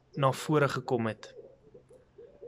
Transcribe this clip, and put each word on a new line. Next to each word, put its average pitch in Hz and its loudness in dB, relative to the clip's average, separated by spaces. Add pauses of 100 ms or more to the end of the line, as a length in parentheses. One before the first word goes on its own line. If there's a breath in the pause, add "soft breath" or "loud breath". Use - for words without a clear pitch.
(160)
na 139 4
vore 143 2
gekom 123 0
het, - -8 (1160)